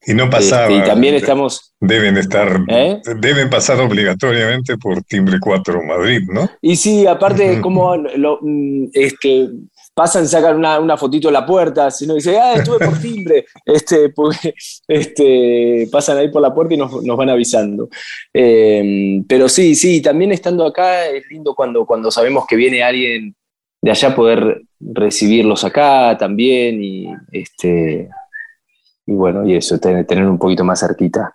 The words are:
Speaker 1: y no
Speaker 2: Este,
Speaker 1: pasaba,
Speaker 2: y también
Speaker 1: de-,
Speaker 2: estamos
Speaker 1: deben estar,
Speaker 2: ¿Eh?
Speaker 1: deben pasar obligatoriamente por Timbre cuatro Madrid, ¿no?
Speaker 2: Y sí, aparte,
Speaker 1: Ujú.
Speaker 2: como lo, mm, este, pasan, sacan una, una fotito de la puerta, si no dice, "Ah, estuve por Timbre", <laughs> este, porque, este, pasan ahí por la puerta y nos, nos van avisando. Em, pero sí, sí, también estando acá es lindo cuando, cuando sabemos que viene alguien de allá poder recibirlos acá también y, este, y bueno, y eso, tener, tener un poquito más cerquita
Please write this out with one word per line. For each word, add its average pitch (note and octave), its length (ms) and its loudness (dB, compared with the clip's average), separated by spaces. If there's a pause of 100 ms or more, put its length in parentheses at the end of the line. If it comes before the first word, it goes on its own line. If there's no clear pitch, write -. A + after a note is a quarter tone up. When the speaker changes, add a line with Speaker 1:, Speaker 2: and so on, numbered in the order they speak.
Speaker 1:
y G#2+ 60 0
no B2+ 100 2
Speaker 2:
Este, B2+ 120 0
Speaker 1:
pasaba, A2 360 2
Speaker 2:
y G2+ 120 2
también A#2 300 2
Speaker 1:
de-, C#3+ 40 2
Speaker 2:
estamos C3+ 640 -2
Speaker 1:
deben G2+ 360 2
estar, F#2+ 520 0
Speaker 2:
¿Eh? D#3 320 0 (200)
Speaker 1:
deben C#3 300 0
pasar C#3 300 0
obligatoriamente A#2 960 -2
por F#2 240 -4
Timbre F#2+ 380 0
cuatro F#2+ 420 -2
Madrid, F2+ 460 -2
¿no? A2+ 200 -4 (140)
Speaker 2:
Y E3+ 140 2
sí, G#3 300 2
aparte, F#3+ 480 2
Speaker 1:
Ujú. - 60 -2
Speaker 2:
como F3+ 360 0
lo, D3 440 -2
mm, C#3+ 520 -4
este, C3+ 560 0 (460)
pasan, E3+ 340 0
sacan D#3+ 280 2
una, D#3 220 0
una D#3+ 180 0
fotito D3 320 -2
de D3 40 2
la C3+ 120 0
puerta, D#3 460 0
si - 160 -10
no D#3 80 -2
dice, E3+ 240 0
"Ah, B3 160 2
estuve - 300 0
por D#3 160 0
Timbre", F#3 440 -2 (100)
<laughs> - 120 -20
este, D3+ 440 2
porque, D#3 440 -4 (320)
este, A#2+ 1040 2
pasan C#3+ 280 0
ahí C#3+ 120 2
por D3 120 0
la C3 120 2
puerta E3 200 0
y - 20 0
nos, C3+ 260 -6
nos A#2+ 140 -2
van C3+ 140 0
avisando. A2+ 580 0 (440)
Em, G2+ 920 2
pero C3 220 4
sí, E3 260 4
sí, E3+ 260 2
también D#3 320 2
estando F3 340 -2
acá F3 400 0
es C#3 240 -6
lindo D3 240 -6
cuando, A#2+ 300 -2
cuando A2+ 260 -2
sabemos B2 360 0
que A#2 100 0
viene B2 260 2
alguien A#2+ 520 -2 (480)
de A2 80 2
allá B2+ 240 2
poder A2+ 480 2 (180)
recibirlos G#2+ 840 0
acá C3 540 2
también A#2 640 0
y, F#2+ 240 -10 (260)
este, E2+ 760 -4 (1000)
y G2+ 60 -4
bueno, F#2+ 340 0
y F2+ 100 2
eso, E2+ 220 -2
tener, F2+ 280 0
tener F#2 200 0
un F#2 120 0
poquito F#2 260 0
más F2+ 160 -2
cerquita F2+ 540 -4